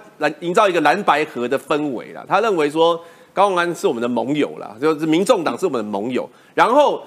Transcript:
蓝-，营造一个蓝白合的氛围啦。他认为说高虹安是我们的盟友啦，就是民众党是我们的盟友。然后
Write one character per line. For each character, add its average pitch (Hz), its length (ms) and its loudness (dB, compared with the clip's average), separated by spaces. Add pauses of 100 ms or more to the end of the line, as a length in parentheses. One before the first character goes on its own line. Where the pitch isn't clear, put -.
(200)
蓝-， 151 200 -2
营 175 140 -6
造 214 160 4
一 180 40 -2
个 170 80 2
蓝 156 220 4
白 151 220 2
合 123 220 -6
的 131 120 -2
氛 147 320 -4
围 85 220 -10
啦。 78 140 -16
他 185 140 2
认 220 160 0
为 151 120 2
说 165 300 2 (340)
高 196 140 2
虹 185 100 0
安 170 160 0
是 - 140 -4
我 156 60 2
们 117 80 -4
的 120 60 -2
盟 123 280 -2
友 98 240 -2
啦， 87 220 -14
就 156 180 2
是 160 60 -4
民 160 180 2
众 190 220 2
党 123 120 -2
是 - 80 -4
我 170 60 0
们 123 100 -2
的 107 80 -6
盟 104 220 -4
友。 98 180 -4 (240)
然 165 140 4
后 247 400 2